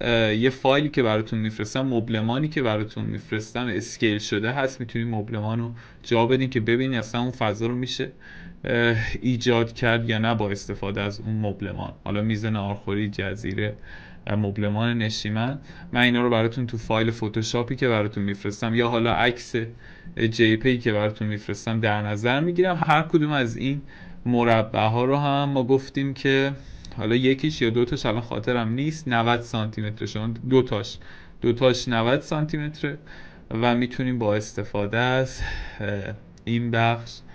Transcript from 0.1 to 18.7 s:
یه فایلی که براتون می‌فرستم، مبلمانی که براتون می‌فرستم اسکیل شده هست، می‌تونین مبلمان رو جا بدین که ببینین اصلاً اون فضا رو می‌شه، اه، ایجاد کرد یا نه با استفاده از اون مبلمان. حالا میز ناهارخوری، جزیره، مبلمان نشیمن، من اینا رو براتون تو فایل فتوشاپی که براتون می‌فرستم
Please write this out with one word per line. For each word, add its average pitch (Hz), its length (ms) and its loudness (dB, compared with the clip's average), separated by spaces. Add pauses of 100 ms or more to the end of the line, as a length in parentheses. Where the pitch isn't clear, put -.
یه 120 160 4
فایلی 139 380 2
که 143 140 0
براتون 110 360 2
می‌فرستم، 110 480 -2
مبلمانی 117 600 0
که 151 140 -2
براتون 107 420 -2
می‌فرستم 107 640 -6
اسکیل 104 520 0
شده 110 340 -2
هست، 135 280 -2
می‌تونین 117 300 -4
مبلمان 110 480 -4
رو 117 140 -6 (300)
جا 117 240 4
بدین 131 240 2
که 123 100 0
ببینین 120 380 2
اصلاً 113 220 -4
اون 123 100 -2
فضا 113 360 -2
رو 120 80 -2
می‌شه، 127 380 -4 (520)
اه، 117 320 2 (240)
ایجاد 117 520 2
کرد 117 380 2
یا 110 80 2
نه 113 160 2
با 107 160 0
استفاده 101 500 -4
از 101 200 -2
اون 110 140 -4
مبلمان. 98 580 -4 (120)
حالا 101 180 -2
میز 110 220 0
ناهارخوری، 101 640 -2
جزیره، 101 680 -4 (540)
مبلمان 104 680 0
نشیمن، 110 600 -2 (340)
من 123 80 2
اینا 120 220 4
رو 123 80 4
براتون 117 360 2
تو 117 120 -6
فایل 113 320 0
فتوشاپی 113 640 -2
که 131 120 2
براتون 107 360 0
می‌فرستم 104 500 -4